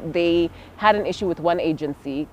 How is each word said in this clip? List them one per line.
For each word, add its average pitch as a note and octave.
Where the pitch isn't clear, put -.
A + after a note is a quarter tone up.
they E3+
had G#3
an G#3
issue F#3
with E3+
one E3+
agency, D3